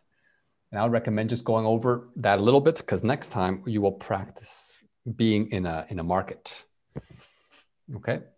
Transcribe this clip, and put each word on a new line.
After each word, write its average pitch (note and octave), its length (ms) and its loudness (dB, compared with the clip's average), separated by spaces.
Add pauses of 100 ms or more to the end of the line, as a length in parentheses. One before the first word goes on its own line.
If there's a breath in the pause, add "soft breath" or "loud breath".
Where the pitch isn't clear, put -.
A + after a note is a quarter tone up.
(720)
And G#2 80 -4
I'll A#2 100 2
recommend A2+ 400 0
just A#2 140 -4
going A2+ 220 0
over A#2+ 500 2
that G2+ 240 2
a - 20 0
little B2+ 200 6
bit, D#3+ 260 2
'cause F#2+ 160 0
next C3+ 300 -2
time F#2 340 -2
you G#2+ 140 0
will G2 100 4
practice - 880 -8 (380)
being G#2+ 340 2
in F#2 140 -2
a, D#2+ 240 -6
in F#2 100 -8
a E2 40 -6
market. - 600 -4 (1300 soft breath)
Okay, A2+ 260 -4 (160)